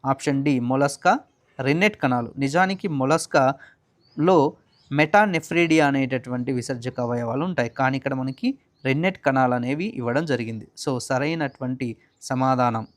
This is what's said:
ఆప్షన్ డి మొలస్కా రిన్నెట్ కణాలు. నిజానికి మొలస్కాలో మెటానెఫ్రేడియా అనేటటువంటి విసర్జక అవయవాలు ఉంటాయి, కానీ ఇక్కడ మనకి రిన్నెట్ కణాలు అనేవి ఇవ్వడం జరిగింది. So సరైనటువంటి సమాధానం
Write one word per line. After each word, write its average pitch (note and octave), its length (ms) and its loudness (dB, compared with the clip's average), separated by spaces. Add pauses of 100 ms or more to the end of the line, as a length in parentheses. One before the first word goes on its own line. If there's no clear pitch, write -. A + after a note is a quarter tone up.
ఆప్షన్ C#3 380 0
డి C#3+ 160 2
మొలస్కా C#3 600 0 (420)
రిన్నెట్ E3+ 400 2
కణాలు. B2 360 -2
నిజానికి F3+ 500 0
మొలస్కాలో D3 1700 0 (380)
మెటానెఫ్రేడియా D#3+ 960 2
అనేటటువంటి B2+ 640 -2
విసర్జక B2 480 -6
అవయవాలు A#2+ 460 -4
ఉంటాయి, C#3 240 -2
కానీ C3+ 280 -2
ఇక్కడ C3+ 160 -4
మనకి C3 440 -6 (280)
రిన్నెట్ D#3+ 400 -2
కణాలు C3 280 2
అనేవి C3 320 -4
ఇవ్వడం C3 400 -4
జరిగింది. A#2 420 -4 (100)
So C3 220 -4
సరైనటువంటి C3 1000 -4 (240)
సమాధానం B2+ 760 0